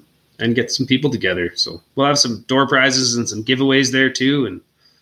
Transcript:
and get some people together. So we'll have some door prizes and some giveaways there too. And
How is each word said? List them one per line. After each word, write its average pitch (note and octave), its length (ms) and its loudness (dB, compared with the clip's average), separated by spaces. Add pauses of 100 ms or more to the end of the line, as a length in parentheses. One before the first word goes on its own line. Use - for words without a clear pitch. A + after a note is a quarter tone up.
(380)
and A2+ 160 0
get A#2 180 -2
some B2+ 140 -4
people C3+ 240 0
together. F#2 460 -2
So - 260 -6 (140)
we'll C3+ 100 0
have C#3+ 140 0
some A2+ 280 -2
door C3+ 200 2
prizes C3 480 2
and A#2 120 -2
some G#2 160 -8
giveaways C3 480 2
there C3 200 2
too. C3+ 340 0
And F#2 160 -10 (400)